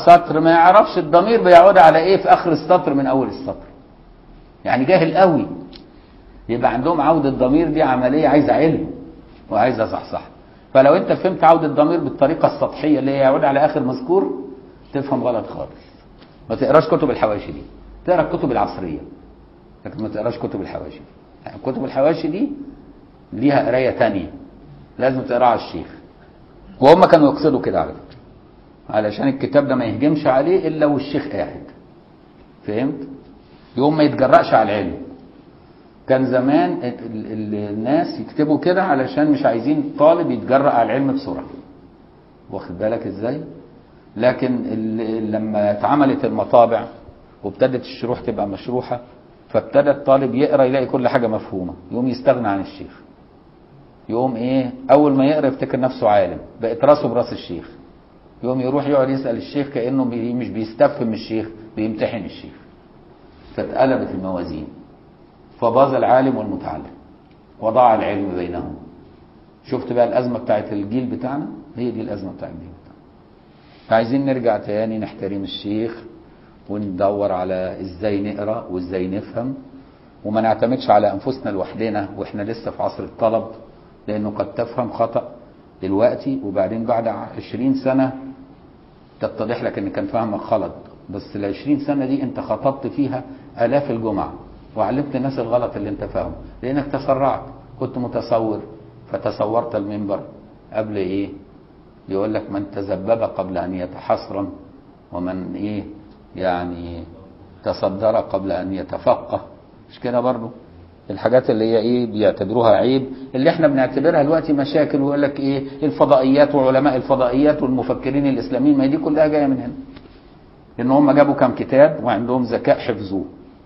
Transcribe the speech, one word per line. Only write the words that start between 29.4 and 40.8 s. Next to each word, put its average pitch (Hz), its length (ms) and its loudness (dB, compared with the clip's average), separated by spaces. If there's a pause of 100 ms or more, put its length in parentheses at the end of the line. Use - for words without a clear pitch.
ده 131 60 0
ما 123 100 -2
يهجمش 139 420 0
عليه 160 420 2
إلا 156 180 0
والشيخ 143 420 -2
قاعد. - 340 -8 (1040)
فهمت؟ 127 420 -4 (680)
يقوم 147 200 2
ما 156 60 4
يتجرأش 139 520 4
على 110 80 6 (100)
العلم. 92 240 -2 (1120)
كان 131 180 4
زمان 139 460 2
ال-، 113 600 -8
ال-، 104 380 -6
الناس 123 500 -2
يكتبوا 151 380 0
كده 180 240 2
علشان 147 480 0
مش 139 160 0
عايزين 123 520 0
طالب 160 320 4
يتجرأ 127 400 2
على 117 160 4